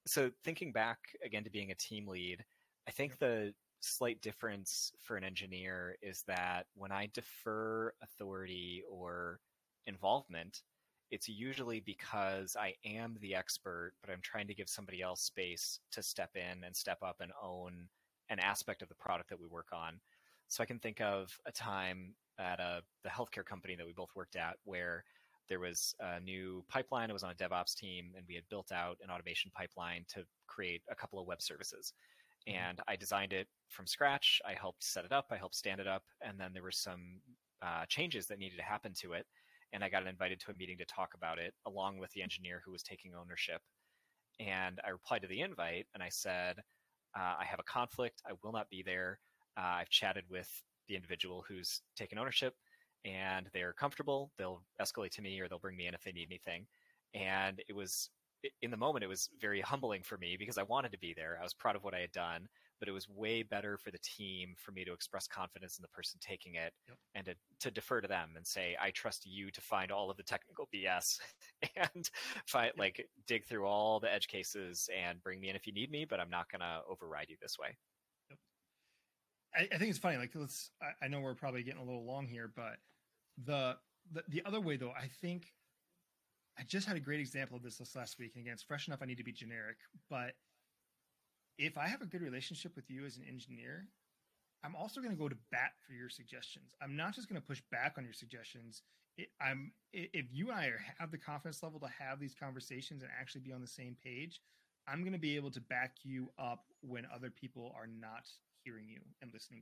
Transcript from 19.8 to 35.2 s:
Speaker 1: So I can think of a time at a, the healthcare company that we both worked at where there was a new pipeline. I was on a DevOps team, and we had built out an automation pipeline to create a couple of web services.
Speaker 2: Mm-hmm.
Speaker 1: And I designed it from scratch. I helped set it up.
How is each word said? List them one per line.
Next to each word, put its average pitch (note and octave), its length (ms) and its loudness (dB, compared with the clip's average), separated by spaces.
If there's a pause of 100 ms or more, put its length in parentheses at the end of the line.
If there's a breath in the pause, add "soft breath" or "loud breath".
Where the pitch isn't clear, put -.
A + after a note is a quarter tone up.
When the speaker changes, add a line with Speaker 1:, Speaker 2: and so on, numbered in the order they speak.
Speaker 1:
So - 160 4
I - 20 0
can A#2+ 140 -4
think A2 220 -2
of G2 440 4
a A2+ 60 -6
time F#2+ 640 0 (240)
at F2+ 200 2
a, F2 220 2 (220)
the G2+ 60 -2
healthcare A2 360 -2
company F#2 300 -4
that E2+ 100 -6
we E2+ 80 -8
both F2+ 220 -8
worked F#2 200 -6
at E2+ 280 0
where F2 400 0 (440 soft breath)
there F#2 120 2
was F2 400 2
a F2 200 -2
new F#2 500 -4
pipeline. B2+ 400 2
I G#2+ 40 0
was G2 100 -4
on F2+ 80 -2
a F2 40 -6
DevOps F2 400 2
team, F2+ 400 -6
and F2+ 120 -12
we F2 80 -6
had E2+ 140 -8
built G2+ 220 -4
out F2 320 2
an F#2+ 80 -4
automation F2 440 -2
pipeline F2 540 -4
to F#2+ 140 -6 (240)
create F2+ 420 0
a - 60 -2
couple - 240 -6
of F2+ 80 -4
web F2 140 0
services. - 520 -4 (540 soft breath)
Speaker 2:
Mm-hmm. G2+ 100 0
Speaker 1:
And F2+ 300 0
I - 80 4
designed G3 380 4
it F#2+ 140 2 (220)
from F#2+ 180 -8
scratch. - 600 8
I G2+ 60 0
helped F#2 300 -4
set F2+ 220 0
it F2 60 0
up. C#3 200 6